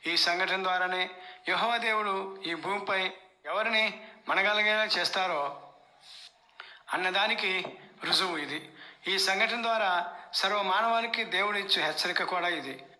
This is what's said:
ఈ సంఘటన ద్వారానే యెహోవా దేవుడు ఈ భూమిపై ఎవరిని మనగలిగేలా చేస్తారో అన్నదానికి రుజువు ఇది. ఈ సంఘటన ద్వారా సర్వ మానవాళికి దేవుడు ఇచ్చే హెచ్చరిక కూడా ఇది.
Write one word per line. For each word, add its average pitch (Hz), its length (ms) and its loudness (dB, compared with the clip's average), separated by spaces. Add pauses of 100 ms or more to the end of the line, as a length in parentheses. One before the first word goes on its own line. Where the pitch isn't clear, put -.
ఈ 170 100 2
సంఘటన 185 460 2
ద్వారానే 185 460 0 (400)
యెహోవా 214 280 2
దేవుడు 202 680 -2
ఈ 165 100 -2
భూమిపై 190 560 -2 (340)
ఎవరిని 214 600 0 (200)
మనగలిగేలా 208 560 4
చేస్తారో 175 880 0 (1200)
అన్నదానికి 190 720 2 (380)
రుజువు 175 340 0
ఇది. 147 340 -8 (360)
ఈ 190 120 0
సంఘటన 214 420 2
ద్వారా 214 560 0 (160)
సర్వ 202 280 2
మానవాళికి 226 600 2
దేవుడు 202 340 0
ఇచ్చే 190 260 2
హెచ్చరిక 175 400 0
కూడా 175 240 0
ఇది. 135 360 -4 (160)